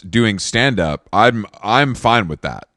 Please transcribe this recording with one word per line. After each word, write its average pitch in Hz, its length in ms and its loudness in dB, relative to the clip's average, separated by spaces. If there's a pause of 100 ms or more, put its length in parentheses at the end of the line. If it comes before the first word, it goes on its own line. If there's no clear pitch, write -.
doing 104 360 0
stand-up, 98 760 -2
I'm, 113 340 2 (180)
I'm 127 320 0
fine 113 320 2
with 76 140 -10
that. 64 340 -10